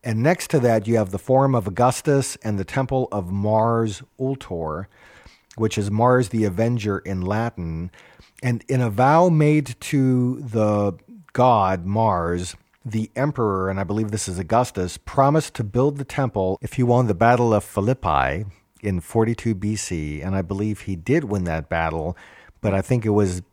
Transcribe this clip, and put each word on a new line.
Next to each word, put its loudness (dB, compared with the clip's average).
and -2
next 2
to 2
that, 2
you 2
have 0
the -6
Forum 4
of 0
Augustus 0
and -2
the -2
Temple -2
of -4
Mars 0
Ultor, -6
which -2
is -4
Mars 2
the 0
Avenger -2
in -6
Latin. -4
And -4
in 0
a 0
vow 4
made 2
to 0
the 0
god 4
Mars, 0
the -4
emperor, -2
and -4
I -2
believe -2
this -4
is -6
Augustus, 0
promised 0
to -6
build 0
the -8
temple -2
if -10
he -2
won 4
the 2
Battle 4
of 2
Philippi 0
in -2
forty-two -2
B -4
C. -6
And -4
I -2
believe -4
he -8
did -2
win -2
that -4
battle, -2
but 0
I 2
think -2
it 0
was 0